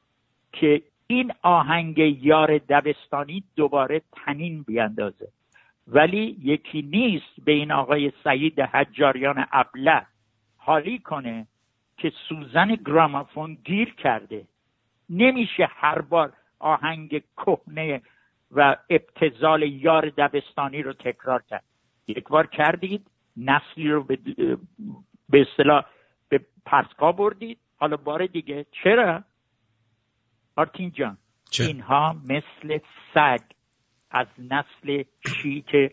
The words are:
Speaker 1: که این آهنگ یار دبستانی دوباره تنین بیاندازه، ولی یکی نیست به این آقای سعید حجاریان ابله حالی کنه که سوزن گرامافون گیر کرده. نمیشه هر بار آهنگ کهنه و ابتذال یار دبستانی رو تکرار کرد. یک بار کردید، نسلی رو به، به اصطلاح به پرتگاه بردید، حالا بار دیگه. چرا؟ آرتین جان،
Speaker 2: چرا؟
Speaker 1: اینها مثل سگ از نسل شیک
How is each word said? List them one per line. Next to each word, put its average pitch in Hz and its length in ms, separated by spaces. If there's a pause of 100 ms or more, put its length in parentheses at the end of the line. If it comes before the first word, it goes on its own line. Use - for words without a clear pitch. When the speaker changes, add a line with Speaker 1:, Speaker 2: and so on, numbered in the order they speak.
(540)
Speaker 1:
که 147 280 (260)
این 247 240 (100)
آهنگ 165 560
یار 156 600
دبستانی 147 840 (120)
دوباره 143 460 (100)
تنین 156 520
بیاندازه، 110 640 (600)
ولی 185 540
یکی 151 400
نیست 180 640
به 151 60
این 147 200
آقای 143 400 (120)
سعید 143 360
حجاریان 135 920
ابله 135 500 (560)
حالی 160 420
کنه 120 480 (500)
که 156 140 (180)
سوزن 160 460
گرامافون 151 880
گیر 208 280
کرده. 107 520 (640)
نمیشه 214 600
هر 156 320
بار 156 320 (260)
آهنگ 156 640 (140)
کهنه 151 640 (500)
و 139 260 (120)
ابتذال 156 720
یار 151 480
دبستانی 143 720
رو 135 120
تکرار 127 560
کرد. 98 140 (440)
یک 107 200
بار 151 200
کردید، 180 600 (300)
نسلی 143 520
رو 151 140
به، 131 140 (1120)
به 139 120
اصطلاح 143 440 (440)
به 139 120 (240)
پرتگاه 147 500
بردید، 208 420 (200)
حالا 151 200
بار 147 280
دیگه. 147 400 (180)
چرا؟ 202 400 (1300)
آرتین 160 360
جان، 117 260 (320)
Speaker 2:
چرا؟ - 180
Speaker 1:
اینها 147 480 (100)
مثل 151 540 (340)
سگ 143 260 (720)
از 127 160 (100)
نسل 139 640 (380)
شیک 143 340 (180)